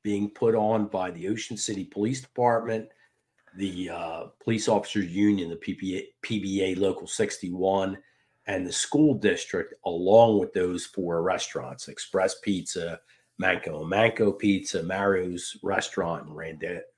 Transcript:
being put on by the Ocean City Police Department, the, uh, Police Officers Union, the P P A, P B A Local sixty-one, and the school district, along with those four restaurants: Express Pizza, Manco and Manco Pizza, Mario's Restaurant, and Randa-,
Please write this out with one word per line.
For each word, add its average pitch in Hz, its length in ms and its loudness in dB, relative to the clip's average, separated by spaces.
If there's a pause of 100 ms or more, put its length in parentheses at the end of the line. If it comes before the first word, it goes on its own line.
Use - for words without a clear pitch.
being 104 280 -2
put 113 240 2
on 107 320 2
by 92 240 -2
the 85 180 -8
Ocean 110 280 -4
City 98 280 -6
Police 113 380 -2
Department, 117 640 0 (680)
the, 90 340 -4
uh, 82 340 -8 (180)
Police 113 260 0
Officers 101 420 0
Union, 98 400 2
the 82 60 -6
P - 180 -6
P 95 240 -6
A, - 100 -10 (140)
P 107 160 -4
B 98 240 -2
A 95 140 0
Local 92 300 0
sixty-one, 95 920 -2 (480)
and 92 200 -2
the 87 60 -6
school 147 400 4
district, 95 640 0 (100)
along 101 540 8
with 90 160 0
those 90 320 0
four 85 360 -2
restaurants: - 640 -4
Express - 520 -2
Pizza, 85 600 -4 (360)
Manco 87 440 -2
and 80 100 -6
Manco 107 420 4
Pizza, 98 500 0
Mario's 92 800 -2
Restaurant, 90 640 -2
and 78 80 -16
Randa-, 80 500 -10 (140)